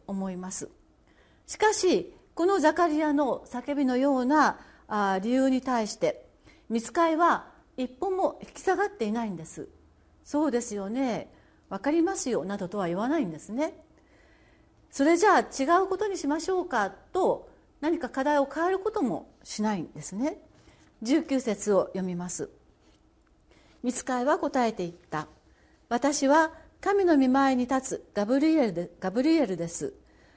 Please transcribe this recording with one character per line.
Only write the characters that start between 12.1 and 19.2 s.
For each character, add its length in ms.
す 140
よ」 160
な 120
ど 100
と 100
は 100
言 80
わ 140
な 80
い 80
ん 60
で 80
す 100
ね。 340
「そ 120
れ 140
じ 80
ゃ 120
あ 20
違 260
う 60
こ 100
と 100
に 100
し 100
ま 120
し 120
ょ 100
う 60
か」 240
と 380
何 180
か 100
課 140
題 160
を 60
変 220
え 40
る 80
こ 120
と 100
も 300